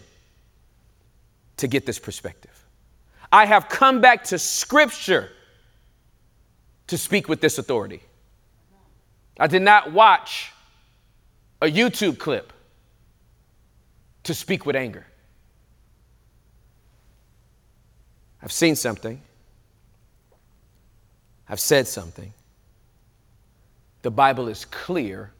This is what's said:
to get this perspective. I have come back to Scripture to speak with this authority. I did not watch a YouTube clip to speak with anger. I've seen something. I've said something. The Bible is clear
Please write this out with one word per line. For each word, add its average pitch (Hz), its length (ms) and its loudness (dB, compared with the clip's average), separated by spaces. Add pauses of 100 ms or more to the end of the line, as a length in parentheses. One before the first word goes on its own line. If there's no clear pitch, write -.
(1600)
to 139 100 -4
get 131 180 -2
this 110 140 -8
perspective. - 680 -16 (680)
I 208 140 8
have 202 240 2
come 262 320 2
back 247 240 6
to 175 140 -4
Scripture 202 920 0 (1600)
to 170 100 -6
speak - 300 -4
with 156 140 -4
this 156 160 2
authority. 101 440 -6 (1400)
I 156 100 2
did 185 160 0
not 202 280 6
watch 196 600 4 (1080)
a 156 40 0
YouTube 190 540 -2
clip - 340 -6 (1700)
to 165 100 -6
speak - 320 -6
with 135 120 -2
anger. 110 280 -8 (3250)
I've - 120 -14
seen 160 220 0
something. 117 460 -8 (2250)
I've 104 100 -10
said 135 280 0
something. 95 440 -14 (1700)
The 117 60 -2
Bible 131 380 2
is 101 160 -12
clear 104 760 -8